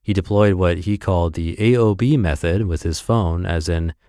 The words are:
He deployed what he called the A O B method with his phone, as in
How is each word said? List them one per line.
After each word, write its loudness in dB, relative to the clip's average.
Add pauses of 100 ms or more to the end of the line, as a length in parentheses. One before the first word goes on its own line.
He -2
deployed 2
what 0
he -4
called 0
the -4
A 4
O 4
B 2
method 0
with -4
his -4
phone, 0
as -4
in -2 (120)